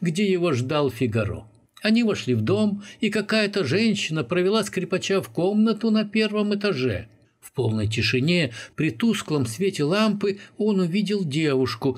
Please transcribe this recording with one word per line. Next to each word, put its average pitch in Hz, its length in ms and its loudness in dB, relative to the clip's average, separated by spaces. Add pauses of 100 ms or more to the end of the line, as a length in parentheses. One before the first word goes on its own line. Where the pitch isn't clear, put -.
где 180 280 0
его 175 220 2
ждал 135 400 0
Фигаро. 104 540 -2 (360)
Они 220 220 2
вошли 196 320 0
в 110 60 0
дом, 202 420 0 (160)
и 214 100 0
какая-то 208 540 0
женщина 156 640 0
провела 190 400 2
скрипача 190 560 -2
в - 80 -12
комнату 214 600 2
на 214 120 2
первом 208 500 0
этаже. 131 540 -2 (320)
В - 140 -20
полной 110 340 0
тишине, 131 640 0 (240)
при 147 160 -2
тусклом 175 540 0
свете 190 380 -2
лампы, 202 560 0 (180)
он 208 240 2
увидел 196 420 0
девушку, 135 760 0